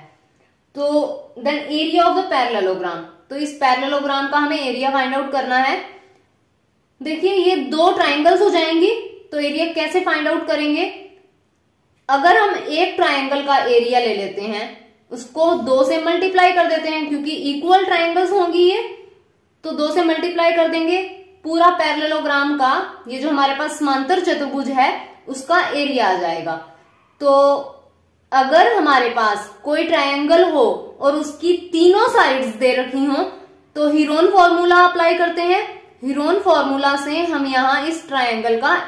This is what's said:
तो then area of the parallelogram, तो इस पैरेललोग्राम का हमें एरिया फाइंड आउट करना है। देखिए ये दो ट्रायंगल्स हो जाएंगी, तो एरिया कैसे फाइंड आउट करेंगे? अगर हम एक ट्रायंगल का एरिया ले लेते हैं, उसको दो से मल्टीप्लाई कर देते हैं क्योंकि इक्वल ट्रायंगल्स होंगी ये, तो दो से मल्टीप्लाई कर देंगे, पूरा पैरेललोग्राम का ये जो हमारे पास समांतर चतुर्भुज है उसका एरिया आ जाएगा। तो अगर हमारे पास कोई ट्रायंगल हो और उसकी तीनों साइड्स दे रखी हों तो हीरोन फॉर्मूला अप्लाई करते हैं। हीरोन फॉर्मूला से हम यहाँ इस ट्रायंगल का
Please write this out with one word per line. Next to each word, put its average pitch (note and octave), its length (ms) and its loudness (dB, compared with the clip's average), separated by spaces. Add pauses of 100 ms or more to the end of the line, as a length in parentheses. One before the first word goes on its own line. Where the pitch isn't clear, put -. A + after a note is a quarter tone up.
(760)
तो C#4+ 100 -4 (540)
then C#4+ 200 -4 (140)
area E4 320 -2
of F4 120 0
the F#4 140 -4
parallelogram, F#3 720 -4 (280)
तो C4+ 60 -10
इस D4 180 -6
पैरेललोग्राम C#4 760 -2
का C#4+ 80 0
हमें D4+ 200 -2
एरिया C4 320 -4
फाइंड C4 240 -2
आउट C#4 180 -4
करना B3+ 260 -2
है। C4+ 200 -2 (1200)
देखिए D#4+ 320 -2
ये F#4 240 2
दो D#4 360 2
ट्रायंगल्स D4+ 500 2
हो G4+ 80 4
जाएंगी, E4 400 2 (420)
तो D4+ 80 -4
एरिया D4 320 -2
कैसे D#4+ 300 -2
फाइंड D#4 260 -2
आउट E4 180 -2
करेंगे? D4+ 380 0 (1200)
अगर D4 300 4
हम G4+ 180 2
एक E4+ 400 -2
ट्रायंगल C#4 460 0
का C#4 160 0
एरिया A#3+ 420 2
ले A3+ 160 -2
लेते G3 260 -8
हैं, G#3+ 220 -6 (480)
उसको D#4+ 440 0
दो C4 280 2
से D#4+ 160 0
मल्टीप्लाई F4+ 520 2
कर E4+ 160 2
देते D#4+ 200 -2
हैं D#4 200 -4
क्योंकि D4 240 -6 (160)
इक्वल E4+ 360 2
ट्रायंगल्स F4 480 0
होंगी F4 300 2
ये, G4 200 2 (840)
तो D#4+ 80 -8
दो D4 180 -2
से F4 140 0
मल्टीप्लाई E4+ 480 0
कर E4 160 2
देंगे, E4 340 0 (420)
पूरा E4 260 4
पैरेललोग्राम D4 880 -2
का C#4+ 500 -2
ये C4 100 -8
जो C#4+ 120 -4
हमारे C#4 240 2
पास D4 240 -6
समांतर C#4 440 0
चतुर्भुज C#4 480 -2
है C4+ 220 2 (360)
उसका E4 320 -2
एरिया C4+ 480 -2
आ F#3 60 2
जाएगा। E3 400 -4 (640)
तो C#4+ 100 2 (1000)
अगर D4+ 420 4
हमारे C4+ 360 2
पास G#3+ 400 -2 (140)
कोई D4+ 200 -2
ट्रायंगल D4 600 2
हो D4+ 200 2 (360)
और C#4+ 140 2
उसकी D4+ 380 -4 (200)
तीनों F#4 380 4
साइड्स C4 460 2
दे B3+ 180 2
रखी C4 300 -2
हों C#4+ 200 0 (520)
तो D4+ 140 2
हीरोन D4+ 420 4
फॉर्मूला F4 500 4
अप्लाई F4 320 2
करते E4+ 280 -2
हैं। F#4 200 0 (400)
हीरोन D4 380 0
फॉर्मूला C#4 560 2
से D4 280 -4
हम D4 220 -2
यहाँ C4 420 0
इस D#4+ 200 -8
ट्रायंगल A#3 520 -2
का D4 140 2 (140)